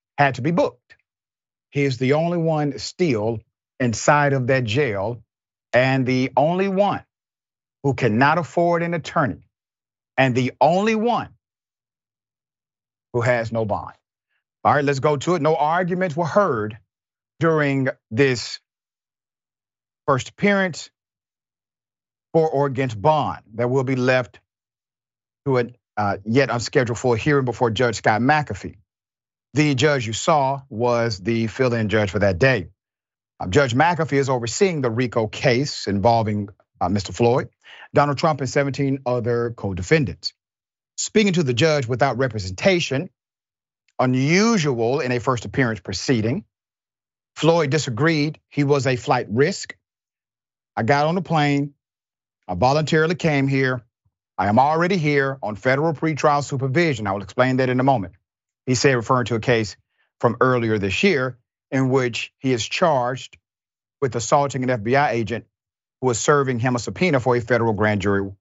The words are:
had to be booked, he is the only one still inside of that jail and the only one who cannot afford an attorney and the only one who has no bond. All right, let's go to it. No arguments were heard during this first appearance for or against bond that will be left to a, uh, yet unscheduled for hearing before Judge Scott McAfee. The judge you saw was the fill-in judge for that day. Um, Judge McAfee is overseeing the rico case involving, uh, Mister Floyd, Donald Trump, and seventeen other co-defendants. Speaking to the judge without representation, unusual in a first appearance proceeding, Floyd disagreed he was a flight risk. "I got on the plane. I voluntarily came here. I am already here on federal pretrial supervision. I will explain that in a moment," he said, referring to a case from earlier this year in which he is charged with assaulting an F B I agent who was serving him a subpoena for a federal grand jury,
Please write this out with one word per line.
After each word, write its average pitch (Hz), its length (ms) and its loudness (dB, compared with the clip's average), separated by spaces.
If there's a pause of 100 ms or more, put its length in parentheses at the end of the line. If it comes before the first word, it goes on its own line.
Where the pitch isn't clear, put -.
(180)
had 139 180 2
to 120 60 -8
be 147 80 -2
booked, 190 320 -2 (880)
he 143 140 -2
is 131 140 -2
the 135 160 2
only 170 240 0
one 151 420 -2
still 113 600 -2 (400)
inside 143 540 2
of 127 140 -2
that 131 160 2
jail 110 580 -2 (520)
and 131 340 2
the 131 280 0
only 180 340 0
one 190 340 0 (800)
who 139 100 0
cannot 131 460 2
afford 170 420 0
an 170 140 -4
attorney 147 520 -4 (720)
and 131 160 4
the 127 260 0
only 196 360 2
one 214 340 -2 (1800)
who 123 80 -2
has 117 300 0
no 113 140 -2
bond. 98 280 -6 (680)
All 107 100 4
right, 147 100 2
let's 139 160 -2
go 151 180 0
to 175 180 -2
it. 170 60 -2
No 156 140 2
arguments 175 600 -2
were 170 100 -2
heard 123 540 0 (600)
during 143 500 0 (200)
this 123 500 0 (1500)
first 135 220 0
appearance 196 600 -2 (1400)
for 160 160 4
or 139 160 0
against 123 340 -4
bond 120 440 0 (120)
that 120 140 -2
will 131 140 0
be 131 140 -2
left 127 420 0 (1040)
to 131 140 2
a, 120 60 0 (320)
uh, 101 280 -2
yet 120 240 2
unscheduled 117 480 0
for 120 200 0
hearing 143 280 0
before 120 240 0
Judge 117 280 0
Scott 110 240 0
McAfee. 131 560 -2 (760)
The 147 200 2
judge 139 320 2
you 113 80 -6
saw 139 560 0
was 117 500 0
the 113 280 -2
fill-in 117 420 0
judge 104 220 2
for 104 80 -2
that 98 180 2
day. 110 300 2 (720)
Um, 90 100 -8
Judge 131 240 2
McAfee 151 440 2
is 139 120 0
overseeing 139 520 0
the 123 100 0
rico 117 340 -2
case 135 640 -2
involving, 104 640 0 (300)
uh, 90 100 0
Mister 95 240 -4
Floyd, 123 360 2 (460)
Donald 143 240 2
Trump, 156 220 0
and 127 80 -4
seventeen 139 560 -2
other 120 460 -2
co-defendants. 98 840 -2 (640)
Speaking 208 360 2
to 175 100 2
the 127 100 0
judge 147 340 2
without 123 300 0
representation, 131 920 -2 (880)
unusual 139 1040 2
in 127 120 -2
a 123 80 0
first 120 260 -2
appearance 110 340 -2
proceeding, 117 640 -2 (920)
Floyd 156 360 2
disagreed 151 680 0 (100)
he - 140 -2
was 139 220 2
a 127 100 0
flight 127 340 -2
risk. 131 460 -2 (1000)
"I 117 80 -4
got 143 240 2
on 165 80 0
the 190 60 -4
plane. 147 520 0 (720)
I 92 60 -4
voluntarily 156 640 2
came 139 320 0
here. 131 340 0 (560)
I 95 120 -2
am 113 100 4
already 165 380 2
here 143 440 0
on 104 140 -8
federal 151 380 0
pretrial 147 500 0
supervision. 135 640 -2
I 98 60 -2
will 101 100 -6
explain 127 340 0
that 127 120 2
in 127 100 0
a 127 40 0
moment," 117 300 0 (520)
he 127 100 0
said, 135 200 4
referring 120 300 0
to 117 100 -2
a 110 40 0
case 110 380 0 (420)
from 117 220 2
earlier 117 380 2
this 98 240 -2
year 131 340 0 (340)
in 135 180 2
which 123 500 -2
he 131 140 0
is 113 120 -2
charged 135 720 -2 (640)
with 127 140 -2
assaulting 135 480 0
an 127 60 -2
F 120 140 -2
B 120 120 0
I 139 160 2
agent 117 340 -4 (560)
who 127 60 0
was 120 120 0
serving 135 400 2
him 123 160 0
a 117 40 -2
subpoena 123 400 -2
for 123 160 0
a 120 60 0
federal 113 320 0
grand 104 280 0
jury, 98 400 0